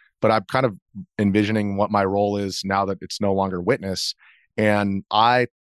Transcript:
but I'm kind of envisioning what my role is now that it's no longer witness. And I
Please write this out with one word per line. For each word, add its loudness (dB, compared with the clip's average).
but 4
I'm 2
kind 0
of -2
envisioning 2
what 0
my 4
role 0
is -6
now 0
that -6
it's -12
no 0
longer -2
witness. -4
And 0
I 4